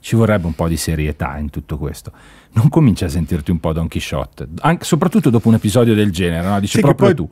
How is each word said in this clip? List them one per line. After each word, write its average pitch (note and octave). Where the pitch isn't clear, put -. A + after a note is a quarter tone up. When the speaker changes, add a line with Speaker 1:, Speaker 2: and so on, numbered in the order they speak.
Speaker 1:
ci -
vorrebbe G#2+
un E2
po' E2+
di E2
serietà D2+
in D2
tutto D2
questo. -
Non A2+
cominci C3+
a -
sentirti D#2
un E2+
po' E2
Don D#2+
Chisciotte, D2
anche, E3+
soprattutto E3
dopo A2+
un A2+
episodio A2+
del G#2
genere, E2+
no? G2+
Dici G2+
Speaker 2:
Sì, -
che C#3+
Speaker 1:
proprio G3
Speaker 2:
poi, F#3
Speaker 1:
tu. E2+